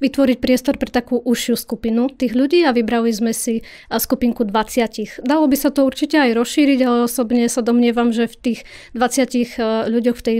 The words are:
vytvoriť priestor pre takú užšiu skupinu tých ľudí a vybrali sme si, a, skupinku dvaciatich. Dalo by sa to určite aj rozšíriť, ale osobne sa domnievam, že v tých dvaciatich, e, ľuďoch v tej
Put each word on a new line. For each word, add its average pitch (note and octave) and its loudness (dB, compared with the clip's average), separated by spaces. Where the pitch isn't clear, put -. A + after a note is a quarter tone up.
vytvoriť C4+ 2
priestor B3+ 0
pre - -4
takú B3 -2
užšiu A#3+ -2
skupinu A#3 -4
tých A#3+ -4
ľudí D4 4
a C4 2
vybrali A#3 0
sme A3+ -2
si, A3+ -4
a, - -4
skupinku A#3+ -2
dvaciatich. G#3+ -4
Dalo D4+ 2
by C4+ 4
sa C#4 0
to C4+ 2
určite D4 0
aj A#3 2
rozšíriť, C4+ 2
ale A#3+ 2
osobne A#3+ 0
sa A#3+ -2
domnievam, A#3+ 2
že A#3 0
v - -14
tých A#3 -4
dvaciatich, A#3+ -2
e, A3 -2
ľuďoch A#3 0
v - -16
tej A3+ 0